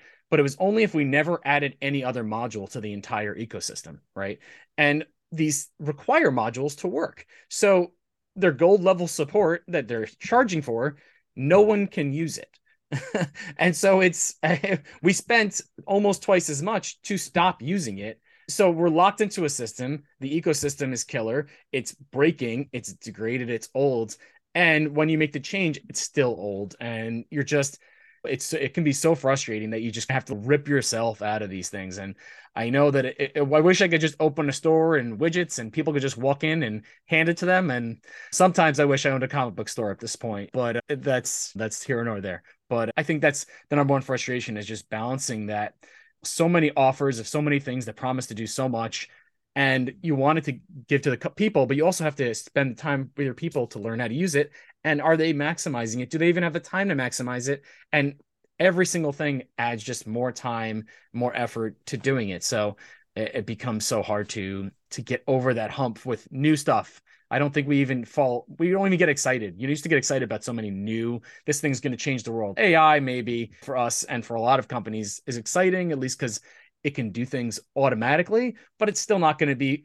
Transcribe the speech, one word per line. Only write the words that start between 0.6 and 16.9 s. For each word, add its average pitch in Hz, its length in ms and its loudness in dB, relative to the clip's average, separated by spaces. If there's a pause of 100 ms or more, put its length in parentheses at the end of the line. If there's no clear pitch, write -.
if 202 120 2
we 151 100 2
never 143 400 0
added 143 360 0
any 139 240 -2
other 123 180 -4
module 110 500 -6
to 117 100 -8
the 107 100 -6
entire 104 420 -6
ecosystem, 101 640 -10 (140)
right? 98 260 -6 (360)
And 147 300 2 (260)
these 156 360 0 (100)
require 170 520 0
modules 127 500 -2
to 185 80 -6
work. - 360 -6 (240)
So 185 440 4 (440)
their 185 160 4
gold 175 320 6
level 180 240 4
support 170 600 0
that 151 200 -2
they're 113 180 -4 (140)
charging 226 400 2
for, 131 360 -2 (380)
no 160 280 6
one 208 240 4
can 147 260 -2
use 156 240 -4
it. - 140 -16 (400)
<laughs> 175 400 -4 (260)
And 170 180 4
so 196 260 6
it's, - 340 2 (340)
<laughs> - 340 -4
we 180 120 4
spent 226 480 0 (240)
almost 202 360 2
twice 180 280 4
as 143 120 -4
much 202 420 -4